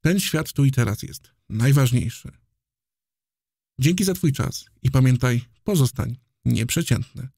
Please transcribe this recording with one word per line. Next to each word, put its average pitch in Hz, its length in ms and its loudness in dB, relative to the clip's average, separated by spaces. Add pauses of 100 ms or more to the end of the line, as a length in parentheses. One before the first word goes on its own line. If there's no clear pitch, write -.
Ten 180 200 2
świat 156 320 -4
tu 139 120 2
i 135 60 4
teraz 113 320 -2
jest - 280 -16 (180)
najważniejszy. 123 840 0 (1500)
Dzięki 175 260 2
za 185 100 0
twój 160 180 0
czas - 320 -6 (180)
i 131 80 0
pamiętaj, 127 500 2 (240)
pozostań 131 540 0 (260)
nieprzeciętny. 123 920 -2